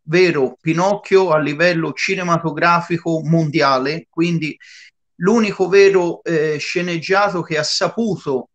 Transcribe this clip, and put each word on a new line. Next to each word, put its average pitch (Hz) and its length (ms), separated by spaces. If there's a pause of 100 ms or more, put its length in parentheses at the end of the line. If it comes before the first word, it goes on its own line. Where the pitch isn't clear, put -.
vero 156 520
Pinocchio 190 720
a 156 80
livello 156 540
cinematografico 170 1300
mondiale, 147 840
quindi 165 460 (600)
l'unico 196 540
vero, 190 540
eh, 156 340
sceneggiato 175 840
che 156 160
ha 151 60
saputo, 170 920